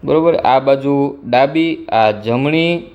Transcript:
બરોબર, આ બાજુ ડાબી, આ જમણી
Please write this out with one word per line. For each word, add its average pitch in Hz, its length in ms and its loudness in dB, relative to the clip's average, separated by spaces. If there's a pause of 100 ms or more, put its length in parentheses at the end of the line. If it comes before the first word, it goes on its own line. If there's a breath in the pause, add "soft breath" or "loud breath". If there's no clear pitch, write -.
બરોબર, 160 320 2
આ 131 220 2
બાજુ 139 640 0
ડાબી, 151 640 0
આ 110 220 2
જમણી 147 720 -2 (120)